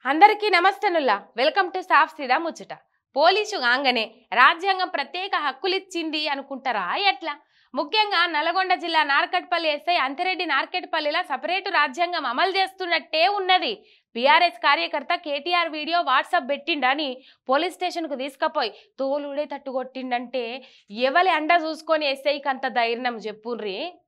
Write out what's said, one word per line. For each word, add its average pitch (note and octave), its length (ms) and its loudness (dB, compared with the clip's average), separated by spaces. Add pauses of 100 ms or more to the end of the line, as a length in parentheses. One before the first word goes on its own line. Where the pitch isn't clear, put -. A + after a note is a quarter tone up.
అందరికీ G4+ 440 6
నమస్తేనుల్లా. F4 720 2 (160)
Welcome D#4+ 360 2
to F#4 60 -4
సాఫ్ D#4 300 4
సీదా C4 260 0
ముచ్చట. D4 400 -8 (380)
పోలీసు G4 420 2
కాగానే B3 540 0 (220)
రాజ్యాంగం F4 540 4
ప్రత్యేక F4+ 480 -6
హక్కులిచ్చింది D#4+ 920 -4
అనుకుంటారా B3+ 680 -4
ఎట్లా? F#4+ 400 -2 (400)
ముఖ్యంగా F4 500 2
నల్గొండ E4+ 480 0
జిల్లా D#4+ 300 0
నార్కట్పల్లి E4+ 640 0
ఎస్ఐ D4 260 0
అంతిరెడ్డి E4+ 500 -2
నార్కెట్పల్లిలా D#4+ 760 -2
సపరేటు E4 480 -4
రాజ్యాంగం D#4+ 560 0
అమలు D4 320 0
చేస్తున్నట్టే F4+ 680 0
ఉన్నది. F#4 460 2 (420)
బీఆర్ఎస్ D#4+ 480 4
కార్యకర్త D#4 520 0
కేటీఆర్ E4 540 -2
వీడియో D#4 300 -2
WhatsApp D4 480 0
పెట్టిండని C#4+ 680 -2 (320)
పోలీస్ D#4 240 2
స్టేషన్కు D#4+ 420 -6
తీసుకుపోయి C#4+ 540 -4 (300)
తోలుడే C#4+ 460 -4
తట్టుకొట్టిండంటే B3+ 1160 -8 (280)
ఎవలి C4+ 380 2
అండ D#4 220 2 (120)
చూసుకొని D#4 480 -2
ఎస్ఐకి C#4+ 380 -2
అంత C4 180 -4
ధైర్యం A#3 480 -2
చెప్పుర్రి? G#3+ 800 -8 (140)